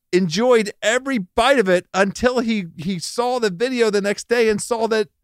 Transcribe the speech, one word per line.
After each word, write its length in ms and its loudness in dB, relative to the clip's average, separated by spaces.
enjoyed 580 2
every 380 0
bite 400 2
of 100 2
it 240 2
until 460 0
he, 280 -2
he 240 -6
saw 400 -4
the 100 0
video 400 0
the 120 0
next 260 -4
day 200 2
and 140 0
saw 260 -2
that, 200 0